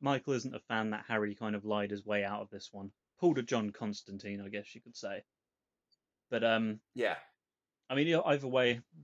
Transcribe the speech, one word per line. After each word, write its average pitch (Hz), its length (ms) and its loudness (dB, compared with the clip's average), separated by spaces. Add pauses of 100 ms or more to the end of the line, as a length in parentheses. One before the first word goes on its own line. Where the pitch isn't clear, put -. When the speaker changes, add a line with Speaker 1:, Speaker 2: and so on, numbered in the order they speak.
Speaker 1:
Michael 139 340 0
isn't 127 200 -4
a 110 60 -10
fan 110 300 -2
that 107 180 -6
Harry 104 260 0
kind 104 220 -4
of 101 80 -8
lied 104 260 0
his 101 140 -6
way 104 200 0
out 104 180 -4
of 104 80 -12
this - 220 -14
one. 98 200 -12 (260)
Pulled 160 200 4
a 123 40 0
John 113 280 0
Constantine, 101 680 -8
I 98 80 -12
guess 101 260 -10
you - 60 -18
could 120 160 -20
say. 98 280 -8 (1080)
But, 113 140 2
um, 113 360 2 (140)
Speaker 2:
Yeah. 107 220 0 (720)
Speaker 1:
I 131 80 -4
mean, 151 120 4
e-, 170 60 4
either 147 340 2
way, 123 340 4 (220)